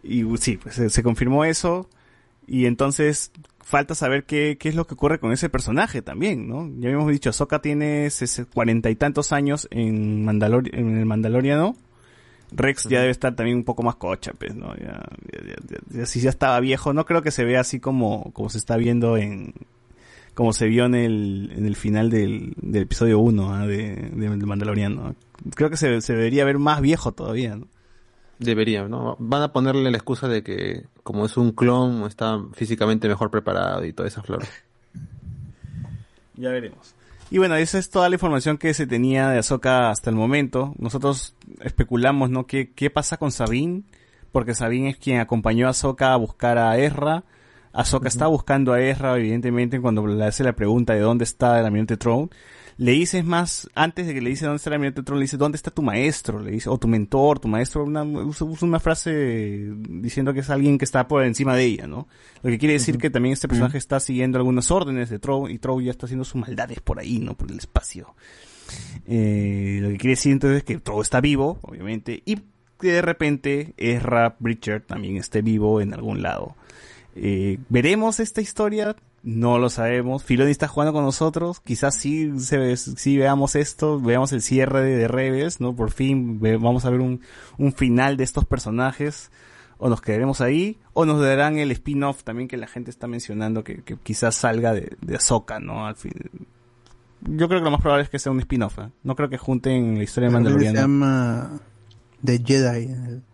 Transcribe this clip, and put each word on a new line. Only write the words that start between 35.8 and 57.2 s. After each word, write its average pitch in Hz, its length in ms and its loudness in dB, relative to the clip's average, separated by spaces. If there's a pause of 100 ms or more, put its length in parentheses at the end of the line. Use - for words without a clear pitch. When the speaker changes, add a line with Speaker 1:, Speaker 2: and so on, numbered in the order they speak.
Speaker 1:
Ya 127 140 -6
veremos. 123 460 -8 (340)
Y 190 80 0
bueno, 185 180 4
esa 165 220 0
es 185 120 -4
toda 180 200 4
la 180 60 2
información 156 420 0
que 160 160 0
se 143 140 -2
tenía 131 420 2
de 131 100 2
Ahsoka 127 500 2
hasta 107 200 -2
el 110 60 2
momento. 131 640 0
Nosotros 131 580 -2 (260)
especulamos, 127 680 2
¿no? 127 160 -2
¿Qué, 135 280 -4
qué 143 160 0
pasa 151 280 -2
con 147 140 -2
Sabine? 147 520 -2 (480)
Porque 120 220 0
Sabine 123 360 0
es 135 80 -6
quien 127 220 0
acompañó 113 480 2
a - 20 4
Ahsoka 131 440 2
a 127 40 4
buscar 120 400 0
a 113 200 4
Ezra. 147 460 0 (500)
Ahsoka 131 300 0
Speaker 2:
Ujú. 131 60 0
Speaker 1:
está 127 180 0
buscando 139 460 2
a 123 80 4
Ezra, 131 360 0
evidentemente, 120 600 0
cuando 110 280 0
le 107 180 0
hace 107 180 0
la 123 100 2
pregunta 113 400 2
de 107 80 2
dónde 117 220 2
está 120 360 2
el 113 60 4
almirante 107 300 0
Thrawn, 120 340 0 (480)
le 123 160 4
dices 170 320 2
más, 170 500 -2
antes 165 320 0
de 156 60 -4
que 135 80 -4
le 120 80 0
dice 143 160 -4
dónde 147 120 -2
está 147 120 -6
el 147 60 -2
almirante 143 280 -2
Tron, 143 160 -2
le 135 60 2
dice, 135 120 -4
"¿Dónde 147 180 2
está - 160 -8
tu 165 100 -4
maestro?", 120 580 0
le 101 120 -8
dice, 110 180 -4
o 127 80 0
tu 117 100 -2
mentor, 135 520 4